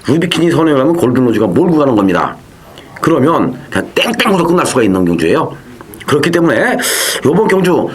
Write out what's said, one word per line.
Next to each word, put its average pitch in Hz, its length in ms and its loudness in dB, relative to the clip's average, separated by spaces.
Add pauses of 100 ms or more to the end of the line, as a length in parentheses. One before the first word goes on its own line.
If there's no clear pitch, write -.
루비킨이 170 440 0
선행을 147 300 2
하면 160 160 2
골든 127 280 2
로즈가 110 220 2
몰고 156 320 2
가는 135 180 2
겁니다. 87 400 0 (640)
그러면 147 580 0 (120)
그냥 - 240 -6
땡땡으로 214 500 0
끝날 165 220 2
수가 127 160 0
있는 92 220 2
경주예요. 85 520 0 (500)
그렇기 151 240 0
때문에 170 460 0 (480)
요번 175 240 2
경주 170 460 0